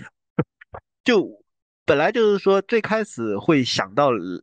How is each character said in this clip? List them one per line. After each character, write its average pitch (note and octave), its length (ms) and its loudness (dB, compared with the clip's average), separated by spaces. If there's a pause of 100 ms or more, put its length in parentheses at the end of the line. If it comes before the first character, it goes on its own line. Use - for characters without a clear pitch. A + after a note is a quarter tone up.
(340)
<laughs> - 720 -10
就 F#3+ 360 0 (460)
本 D3 120 2
来 E3 140 0
就 A3+ 180 2
是 G3+ 80 0
说 G3 240 2
最 A3+ 180 -2
开 G3+ 220 -4
始 A2+ 340 -6
会 C#3+ 280 2
想 G2 320 -4
到 C#3+ 160 2 (300)